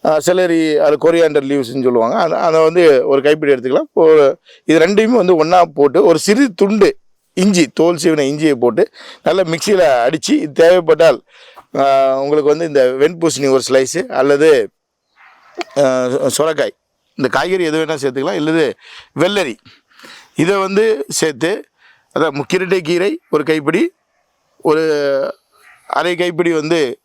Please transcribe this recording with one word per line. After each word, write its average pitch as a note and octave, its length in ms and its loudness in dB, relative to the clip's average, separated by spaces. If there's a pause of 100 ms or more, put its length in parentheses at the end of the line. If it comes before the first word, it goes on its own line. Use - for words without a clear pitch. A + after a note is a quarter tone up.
ஆ, D#3 140 2
செலரி, E3 580 0
அது D3+ 240 2
கொரியாண்டர் D#3 480 2
லீவ்ஸ்ன்னு C3 400 -4
சொல்லுவாங்க, A#2+ 280 0
அதை, E3 220 -2
அதை D#3+ 240 2
வந்து D#3+ 460 2
ஒரு C#3 140 2
கைப்பிடி D3 300 0
எடுத்துக்கலாம். C3 400 -2
ஒரு, D#3 460 4 (260)
இது D#3+ 140 2
ரெண்டையுமே G#3+ 380 2
வந்து F3+ 200 2
ஒண்ணா E3+ 280 2 (100)
போட்டு C#3+ 300 2
ஒரு E3 140 4
சிறு G#3+ 360 0
துண்டு G3 360 2 (460)
இஞ்சி, F3+ 380 2
தோல் E3 280 0
சீவின D#3 240 0
இஞ்சியை D3+ 280 0
போட்டு A#2+ 300 0 (380)
நல்லா F#3 200 0
மிக்சியில F3 400 0 (200)
அடிச்சு, D3 320 -2
இது D3 180 -4
தேவைப்பட்டால், D#3+ 680 4 (560)
ஆ, C#3 80 0 (360)
உங்களுக்கு D3 300 0
வந்து D#3+ 160 -2
இந்த C#3 160 0 (100)
வெண்பூசணி C#3+ 580 -2
ஒரு C3 180 2
ஸ்லைஸு C3+ 400 -2
அல்லது, C#3+ 420 2 (1300)
ஆ, C3 280 0
சொ-, C3 320 -2
சொரக்காய், D3 360 -2 (400)
இந்த C3 160 -4
காய்கறி E3+ 340 -2
எது D#3 140 -2
வேணா D#3 240 -4
சேர்த்துக்கலாம், C#3 400 -4
இல்லது D#3 220 0 (480)
வெள்ளரி, E3+ 440 -2 (800)
இதை F#3+ 200 0
வந்து G3 520 -2
சேர்த்து, D#3 420 -4 (640)
அதான் C#3+ 260 -4
முக்கிரட்டை F3+ 400 -4
கீரை F3 300 -2 (200)
ஒரு D3+ 120 -2
கைப்பிடி, D#3 400 -2 (800)
ஒரு D#3+ 220 0 (1040)
அரை F3 280 -4
கைப்பிடி E3+ 380 -2
வந்து D#3+ 280 -2 (240)